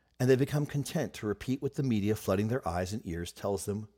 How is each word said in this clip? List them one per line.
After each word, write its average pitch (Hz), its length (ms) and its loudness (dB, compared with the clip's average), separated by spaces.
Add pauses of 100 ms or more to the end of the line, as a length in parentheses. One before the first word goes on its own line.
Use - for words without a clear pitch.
(240)
and 127 60 6
they 131 80 8
become 139 280 0
content 135 480 -4
to - 140 -6
repeat 127 340 -2
what - 120 -4
the 147 100 -2
media 107 320 2
flooding 101 320 2
their 123 180 -2
eyes 90 280 -2
and - 120 -6
ears 85 280 -6
tells 101 320 -2
them 104 320 -4